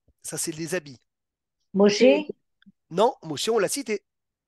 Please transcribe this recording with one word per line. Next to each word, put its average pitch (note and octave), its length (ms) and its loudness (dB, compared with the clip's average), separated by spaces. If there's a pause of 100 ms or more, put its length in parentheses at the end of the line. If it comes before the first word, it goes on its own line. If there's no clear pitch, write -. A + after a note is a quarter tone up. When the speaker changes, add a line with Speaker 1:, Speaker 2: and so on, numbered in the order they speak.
(220)
Speaker 1:
ça - 140 -14
c'est D#3+ 160 -8
les D#3 220 -8
habits. C#3+ 260 -8 (720)
Speaker 2:
Moshe ? G3+ 300 4 (880)
Speaker 1:
Non, G3 320 0
Moshe, D#3 260 -8
on A3+ 100 2
l'a F3+ 100 0
cité. A3 360 -6 (440)